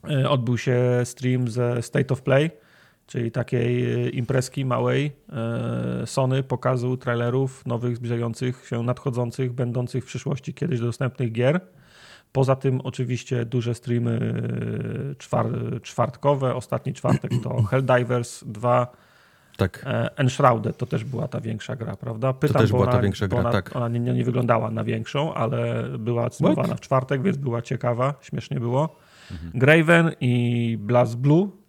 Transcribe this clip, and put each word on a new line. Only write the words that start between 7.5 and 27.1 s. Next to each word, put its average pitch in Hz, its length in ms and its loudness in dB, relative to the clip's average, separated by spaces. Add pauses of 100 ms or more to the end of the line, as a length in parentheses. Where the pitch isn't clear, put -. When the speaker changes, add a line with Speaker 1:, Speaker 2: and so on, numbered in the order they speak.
Speaker 1:
nowych, 120 300 -2
zbliżających 117 720 -4
się, 117 140 -2
nadchodzących, 123 720 -2
będących 123 500 -2
w - 40 -12
przyszłości - 460 -6
kiedyś 131 260 -2
dostępnych 120 520 -2
gier. 127 280 2 (720)
Poza 135 240 2
tym 131 260 0
oczywiście 123 640 -4
duże 120 300 -2
streamy, 117 580 -2 (800)
e, 135 40 -10
czwar-, 117 680 -4
czwartkowe. 131 720 0
Ostatni 127 380 -4
czwartek - 380 0 (120)
to 123 200 -2
<clears throat> 101 80 0
Helldivers 123 720 0
dwa. 123 440 2 (720)
Speaker 2:
Tak. - 300 0
Speaker 1:
E, 113 300 -2
Enshrouded 123 600 2
to - 80 -4
też 110 180 -4
była - 240 -6
ta 117 140 -6
większa 113 340 -8
gra, 110 200 -8
prawda? 120 380 -4
Speaker 2:
To 131 60 -8
Speaker 1:
Pytam, - 220 2
Speaker 2:
też 104 100 6
Speaker 1:
bo 120 60 2
Speaker 2:
była 98 100 4
ta 90 60 2
Speaker 1:
ona, - 80 4
Speaker 2:
większa 101 260 0
Speaker 1:
bo 92 80 0
Speaker 2:
gra, 98 40 2
Speaker 1:
ona, 90 120 0
Speaker 2:
tak. 98 240 -2
Speaker 1:
ona 123 140 -2
nie, 120 100 -2
nie 123 240 0
wyglądała 117 480 2
na 110 120 -4
większą, 117 500 -2
ale 117 500 -2 (160)
była 117 220 0
Speaker 2:
What? 120 120 -2
Speaker 1:
streamowana 160 420 2
w - 60 -8
czwartek, 131 400 0